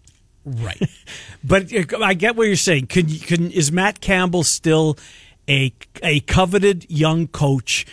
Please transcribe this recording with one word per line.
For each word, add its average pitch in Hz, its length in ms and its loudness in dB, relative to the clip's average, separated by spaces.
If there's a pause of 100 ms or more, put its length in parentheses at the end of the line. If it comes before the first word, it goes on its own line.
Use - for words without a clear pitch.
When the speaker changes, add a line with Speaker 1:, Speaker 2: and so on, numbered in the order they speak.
(460)
Speaker 1:
Right. 120 360 -8
Speaker 2:
<laughs> 139 80 0 (520)
But, 190 320 0
uh, 220 300 -2
I 190 120 2
get 214 200 0
what 226 120 2
you're 190 100 2
saying. 143 300 0
Could, 180 200 2 (180)
could, 170 280 0
is 156 180 0
Matt 190 300 0
Campbell 180 420 0
still 156 540 2 (500)
a, 135 240 0 (320)
a 151 160 0
coveted 185 680 2
young 156 380 0
coach - 640 -2